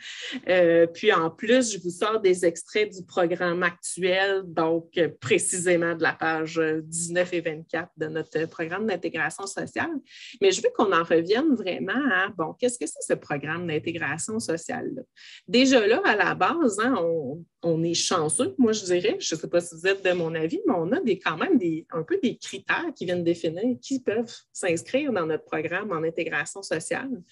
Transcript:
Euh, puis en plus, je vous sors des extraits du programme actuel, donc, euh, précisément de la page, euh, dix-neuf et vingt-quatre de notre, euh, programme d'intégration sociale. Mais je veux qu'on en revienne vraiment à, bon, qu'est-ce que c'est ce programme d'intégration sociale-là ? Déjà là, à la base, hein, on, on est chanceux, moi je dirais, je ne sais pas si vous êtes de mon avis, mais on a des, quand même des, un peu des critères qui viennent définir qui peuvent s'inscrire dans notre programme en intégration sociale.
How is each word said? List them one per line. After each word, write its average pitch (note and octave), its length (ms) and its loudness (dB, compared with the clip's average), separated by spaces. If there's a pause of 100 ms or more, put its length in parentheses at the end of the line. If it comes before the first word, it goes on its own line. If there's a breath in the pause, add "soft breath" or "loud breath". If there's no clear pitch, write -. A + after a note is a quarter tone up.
(480 loud breath)
Euh, E3+ 400 6
puis G#3 240 2
en E3 180 2
plus, A#3 420 2
je G3 60 -6
vous F3 120 -6
sors G#3+ 300 0
des F#3 240 4
extraits G3 480 0
du F#3 120 -14
programme F3 580 0
actuel, F#3+ 840 0
donc, E3 420 0 (100)
euh, D#3+ 100 4 (120)
précisément F3 720 2
de D#3+ 80 -6
la D3+ 100 2
page, D#3+ 460 -2
euh, D#3+ 240 0
dix-neuf E3+ 500 -2
et F3 80 0
vingt-quatre E3 560 -6
de D#3+ 100 -4
notre, D#3 300 -6
euh, D#3+ 120 -2
programme F3 400 -6
d'intégration E3+ 580 -4
sociale. A#3 480 -6 (460 loud breath)
Mais G3 100 6
je F#3+ 100 0
veux B4 160 2
qu'on G3+ 160 2
en E3+ 120 4
revienne G3+ 500 4
vraiment F#3 380 -2 (180)
à, F#3+ 260 0
bon, E3 180 -4
qu'est-ce - 260 -2
que D4+ 60 -6
c'est - 260 -6
ce - 20 2
programme D#3+ 540 -6
d'intégration E3 720 -4
sociale-là ? - 640 -6 (440 loud breath)
Déjà B3 400 6
là, C4 180 6
à A#3+ 120 4
la E3+ 180 2
base, G#3+ 460 2
hein, B3 180 2
on, E3 460 -2 (180)
on E3 220 2
est E3+ 100 0
chanceux, F3+ 640 0
moi A3+ 140 6
je G3+ 120 -2
dirais, F3+ 360 2
je - 160 -4
ne - 40 -6
sais E3 80 -10
pas F3 120 2
si E3+ 160 -8
vous E3 100 -4
êtes G3 180 2
de F#3 60 4
mon E3 240 0
avis, E3 320 -2
mais C4+ 100 4
on E3+ 140 0
a D#4 100 0
des, A#3 200 0
quand D#3+ 160 -2
même C#4 220 2
des, E3 340 -2
un E3 100 -4
peu F4+ 180 -2
des A3+ 160 -2
critères - 360 -8 (240)
qui - 80 -8
viennent F3+ 180 -2
définir F3 600 -2
qui C4+ 180 -4
peuvent A3+ 340 -4 (160)
s'inscrire G#3+ 640 -2
dans F3 140 0
notre D#3 180 -2
programme F3 480 -4
en D#3+ 100 -2
intégration E3 600 -4
sociale. F3+ 480 -6 (220 loud breath)